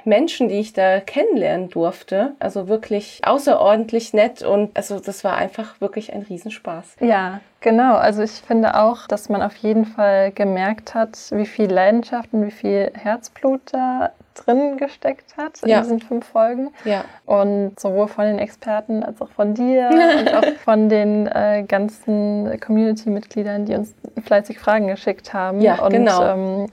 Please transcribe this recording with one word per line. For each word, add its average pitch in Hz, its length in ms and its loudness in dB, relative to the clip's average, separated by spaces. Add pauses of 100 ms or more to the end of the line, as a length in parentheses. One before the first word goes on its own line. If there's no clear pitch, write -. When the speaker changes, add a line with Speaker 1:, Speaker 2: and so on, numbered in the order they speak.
Speaker 1:
Menschen, 233 440 2
die 202 120 -2
ich 214 140 -6
da 190 260 2
kennenlernen 185 720 -2
durfte. 190 680 -2
Also 190 300 -6
wirklich 214 560 -4
außerordentlich 226 880 2
nett 214 300 0
und 208 340 0
also 202 240 -6
das - 240 -12
war 190 120 -2
einfach - 440 -8
wirklich 202 320 -8
ein 202 100 -10
Riesenspaß. 180 800 -14
Speaker 2:
Ja, 196 400 0 (200)
genau. 233 360 4
Also 214 260 2
ich 214 80 -4 (160)
finde 226 320 2
auch, 220 300 0
dass 208 220 -6
man 196 120 -2
auf 208 140 -4
jeden 214 300 0
Fall 196 460 2
gemerkt 196 640 -4
hat, 226 220 -2 (140)
wie 208 160 -2
viel 208 260 -2
Leidenschaft 226 600 2
und 214 140 0
wie 208 60 -8
viel 202 420 -2
Herzblut 262 680 -4 (100)
da 254 380 -2 (240)
drin 269 420 0
gesteckt 269 640 -8
hat 311 240 -10
in 226 80 2
Speaker 1:
Ja. 214 100 4
Speaker 2:
diesen 233 200 -2
fünf - 260 -8
Folgen. 240 420 0 (160)
Speaker 1:
Ja. 202 200 -2 (200)
Speaker 2:
Und 202 560 0
sowohl 202 260 0
von 208 200 -2
den 208 120 0
Experten 214 640 -6
als - 200 -8
auch - 80 -12
von 208 240 -2
dir 247 340 2
Speaker 1:
<laughs> 330 320 6
Speaker 2:
und - 140 2
auch 302 180 4 (100)
von 214 280 4
den, 208 360 2
äh, 208 400 0
ganzen 208 920 -2
Community-Mitgliedern, 214 1040 -2
die 214 100 -4
uns 214 200 -6 (320)
fleißig 208 320 0
Fragen 208 300 0
geschickt 196 440 -6
haben 190 300 -2
Speaker 1:
Ja, 190 200 6
Speaker 2:
und, 196 100 2
Speaker 1:
genau. 202 300 4
Speaker 2:
ähm, 190 500 -2